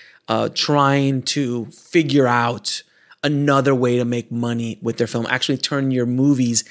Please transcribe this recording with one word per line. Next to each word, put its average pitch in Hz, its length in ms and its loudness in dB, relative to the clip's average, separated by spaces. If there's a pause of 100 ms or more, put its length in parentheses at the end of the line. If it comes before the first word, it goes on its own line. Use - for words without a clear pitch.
(260)
uh, 113 260 0
trying 139 680 2
to 123 440 -4
figure 143 600 0
out 120 560 -2 (400)
another 143 520 2
way 123 240 2
to 123 60 0
make 120 280 -4
money 117 500 -4
with 113 140 -4
their 117 100 0
film. 117 220 -4
Actually 127 300 -2
turn 139 320 -2
your 127 160 0
movies 123 640 2